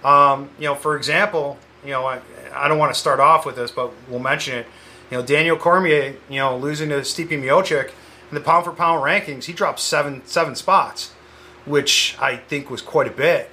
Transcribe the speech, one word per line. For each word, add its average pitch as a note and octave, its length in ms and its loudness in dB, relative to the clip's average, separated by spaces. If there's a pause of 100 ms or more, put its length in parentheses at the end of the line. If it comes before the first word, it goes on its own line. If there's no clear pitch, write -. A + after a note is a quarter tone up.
Um, C#3+ 540 4
you D3+ 80 -8
know, C#3+ 100 0
for D3+ 220 -2
example, D3 600 0 (260)
you C#3 80 -10
know, C3 140 -4
I, B2+ 140 -4 (340)
I C#3 140 -2
don't D#3 100 2
wanna D3 160 2
start C#3 260 0
off D#3 260 6
with C3 100 -8
this, A#2+ 160 -8
but B2 200 -6 (180)
we'll B2 100 -6
mention C#3 400 -4
it. A#2 80 -12 (440)
You B2+ 60 -4
know, B2 80 -4
Daniel D#3 320 2
Cormier, D#3 580 2 (140)
you C3+ 100 -8
know, C3+ 180 0
losing D3+ 320 -6
to D3 120 -2
Stipe D#3+ 280 -8
Miocic D3 640 0 (380)
in D3 60 -12
the D3 60 -4
pound E3 240 4
for F3 60 -6
pound E3 320 0
rankings, D3+ 420 -2
he F3 80 -10
dropped E3 260 -4
seven, C#3+ 460 -2
seven D#3 300 -2
spots, - 560 -2 (540)
which - 540 0
I C3 180 0
think C#3+ 320 -8
was B2 120 -10
quite C#3 260 0
a G#2+ 40 -8
bit. D3+ 420 0